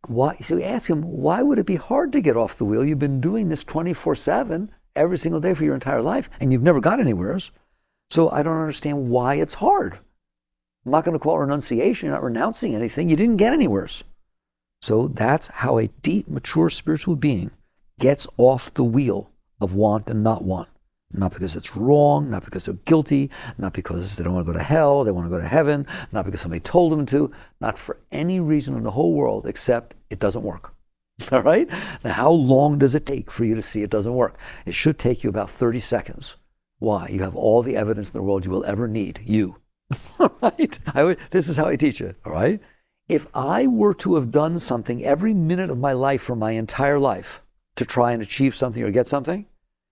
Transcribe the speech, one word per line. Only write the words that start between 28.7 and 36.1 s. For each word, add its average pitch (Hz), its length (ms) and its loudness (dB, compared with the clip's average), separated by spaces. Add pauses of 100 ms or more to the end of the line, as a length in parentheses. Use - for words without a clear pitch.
in 113 80 -4
the 107 80 -4
whole 160 200 2
world 135 340 0
except - 480 -2 (140)
it 107 120 -8
doesn't 107 220 0
work. 92 300 -10 (300)
<laughs> - 300 -12
All 123 100 4
right? 185 260 4 (360)
Now, 107 80 -4
how 123 180 4
long 143 480 6
does 139 160 4
it 147 120 0
take - 240 -6
for 117 140 -2
you 110 120 2
to 107 60 -4
see 104 200 -6
it 101 80 -4
doesn't 110 240 0
work? 123 240 0 (260)
It 87 100 -6
should - 240 2
take 123 260 0
you 117 60 0
about 98 200 -4
thirty 120 300 0
seconds. - 560 -6 (420)